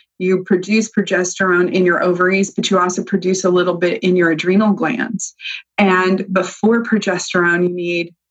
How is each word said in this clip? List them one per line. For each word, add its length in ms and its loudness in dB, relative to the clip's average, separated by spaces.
you 260 0
produce 460 0
progesterone 840 0
in 120 2
your 160 2
ovaries, 500 0
but 180 -4
you 100 2
also 240 -2
produce 400 -2
a 60 2
little 260 2
bit 260 -2
in 140 2
your 160 2
adrenal 420 2
glands. 600 -4
And 560 2
before 500 0
progesterone, 800 0
you 60 2
need 460 -6